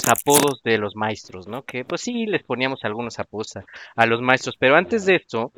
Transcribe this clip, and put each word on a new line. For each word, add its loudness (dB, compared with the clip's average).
apodos 2
de 2
los -4
maestros, -8
¿no? -10
Que, -8
pues, -8
sí, -4
les -2
poníamos -4
algunos -6
apodos -10
a, -12
a 4
los 2
maestros. 2
Pero 6
antes 0
de 4
esto, -4